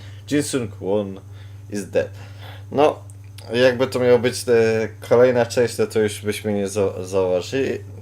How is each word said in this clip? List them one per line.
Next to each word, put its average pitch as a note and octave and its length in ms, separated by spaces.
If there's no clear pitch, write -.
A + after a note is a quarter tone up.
Jin D3 120
Sung B2+ 280
Kwon G2 500
is G2 200
dead. - 200
No, C#3+ 320
jakby B2 340
to B2+ 140
miało B2 180
być, A2+ 300
e, A2+ 400
kolejna A#2+ 380
część, A#2 320
no A2 80
to A2 140
już G2+ 200
byśmy G#2 320
nie G2+ 160
zo-, F#2+ 360
zauważyli, F#2+ 720